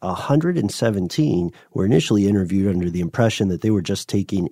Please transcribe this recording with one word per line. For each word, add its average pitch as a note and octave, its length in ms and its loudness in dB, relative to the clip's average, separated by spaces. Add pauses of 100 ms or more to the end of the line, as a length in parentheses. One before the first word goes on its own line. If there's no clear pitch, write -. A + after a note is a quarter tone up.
a F#2 120 -4
hundred D#3 440 0
and G#2 140 0
seventeen F#2+ 800 0 (220)
were F#2+ 120 0
initially G#2+ 420 2
interviewed G2 460 2
under F2 160 0
the E2+ 100 -4
impression G#2 480 0
that F2 140 -2
they A2 100 0
were G#2 100 0
just F#2+ 260 -6
taking G2 440 -2